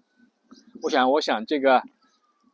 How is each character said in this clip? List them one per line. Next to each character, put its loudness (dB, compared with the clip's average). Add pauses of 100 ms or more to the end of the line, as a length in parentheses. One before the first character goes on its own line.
(840)
我 -4
想， 2
我 0
想 -6
这 -2
个 2 (720)